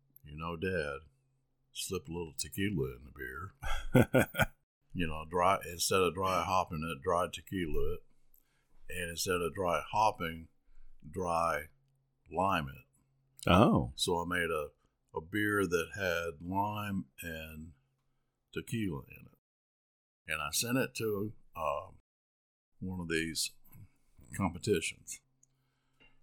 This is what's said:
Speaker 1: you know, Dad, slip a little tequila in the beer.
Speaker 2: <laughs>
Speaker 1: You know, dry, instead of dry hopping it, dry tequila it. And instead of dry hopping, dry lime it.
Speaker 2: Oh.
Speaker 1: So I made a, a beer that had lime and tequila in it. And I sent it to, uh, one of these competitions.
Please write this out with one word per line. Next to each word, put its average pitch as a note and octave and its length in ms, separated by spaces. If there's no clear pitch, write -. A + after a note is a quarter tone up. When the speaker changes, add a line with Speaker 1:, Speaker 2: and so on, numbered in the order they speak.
Speaker 1:
you D2 120
know, E2 200
Dad, D#2 440
slip - 380
a - 20
little E2 260
tequila D#2+ 600
in B1+ 80
the C#2 960
beer. - 300
Speaker 2:
<laughs> - 40
Speaker 1:
You F2 120
know, D#2 200
dry, F2+ 300
instead F#2+ 300
of F2 120
dry F#2 300
hopping F2+ 400
it, D#2+ 180
dry F2 320
tequila D#2+ 600
it. F2 100
And F2 200
instead F2 320
of E2 140
dry E2+ 260
hopping, F2 580
dry E2 540
lime F2 360
it. - 840
Speaker 2:
Oh. G2+ 460
Speaker 1:
So F2 220
I E2+ 100
made F2 240
a, D2+ 160
a - 20
beer G2+ 460
that E2 300
had E2+ 520
lime G2+ 580
and D#2+ 480
tequila F#2 560
in - 160
it. - 1080
And D#2 80
I D2+ 120
sent A#2+ 260
it B2 200
to, G#2+ 360
uh, D2 300
one F#2 200
of E2+ 100
these D#2+ 400
competitions. - 840